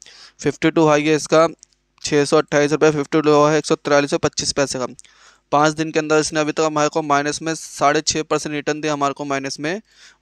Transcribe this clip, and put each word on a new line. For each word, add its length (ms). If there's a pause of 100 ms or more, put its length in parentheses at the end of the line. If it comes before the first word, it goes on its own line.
(400)
फिफ्टी 300
टू 160
हाई 160
है 140
इसका 300 (560)
छः 220
सौ 140
अट्ठाईस 340
रुपये, 180
फिफ्टी 220
टू 100
लो 220
है 140
एक 80
सौ 100
तिरालीस 360
रुपये 160
पच्चीस 240
पैसे 260
का। 80 (680)
पाँच 220
दिन 160
के 80
अंदर 200
इसने 220
अभी 120
तक 100
हमारे 260
को 140
माइनस 400
में 120
साढ़े 480
छः 220
परसेंट 300
रिटर्न 260
दिया 120
हमारे 220
को 100
माइनस 360
में। 200 (420)